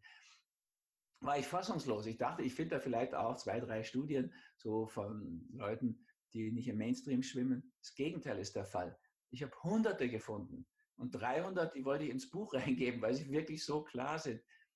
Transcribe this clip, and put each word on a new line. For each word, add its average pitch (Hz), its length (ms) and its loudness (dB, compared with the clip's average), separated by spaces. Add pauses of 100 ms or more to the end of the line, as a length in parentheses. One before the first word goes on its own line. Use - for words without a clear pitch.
(1200)
war 143 180 2
ich - 80 0
fassungslos. 143 600 0
Ich 113 100 -2
dachte, 147 260 0
ich 127 120 0
finde 160 220 0
da 127 40 0
vielleicht 123 340 2
auch 113 220 2
zwei, 110 240 0
drei 110 240 -2
Studien 135 500 0 (220)
so 110 320 0
von 101 640 -6
Leuten, 110 520 0 (280)
die 110 180 -2
nicht 123 160 0
im 107 120 0
Mainstream 127 440 2
schwimmen. 127 580 0
Das - 140 -16
Gegenteil 139 460 0
ist 98 160 -6
der 98 80 0
Fall. - 340 -4 (320)
Ich 127 120 -8
habe 135 100 -4 (100)
Hunderte 190 460 4
gefunden. 104 580 -4 (300)
Und 127 160 -6
dreihundert, 160 640 0
die 127 80 -4
wollte 147 200 2
ich 135 60 0
ins 131 180 -4
Buch 208 260 -4
<laughs> - 0 -
reingeben, 123 460 2
weil 113 140 4
sie 139 160 -2
wirklich 156 340 0
so 151 200 0
klar 139 340 -2
sind. 123 240 -4 (340)